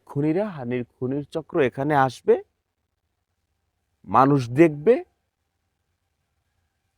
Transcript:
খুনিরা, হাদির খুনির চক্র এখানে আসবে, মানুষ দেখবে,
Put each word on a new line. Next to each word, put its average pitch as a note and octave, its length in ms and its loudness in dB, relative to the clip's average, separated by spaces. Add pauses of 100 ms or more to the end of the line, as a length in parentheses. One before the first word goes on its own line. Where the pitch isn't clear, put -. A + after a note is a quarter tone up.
খুনিরা, D#3 420 -2
হাদির B2 360 -8
খুনির C3+ 400 -8
চক্র E3 360 -6
এখানে C#3 360 -2
আসবে, C#3 460 0 (1600)
মানুষ B2+ 460 2
দেখবে, D#3 540 2 (1900)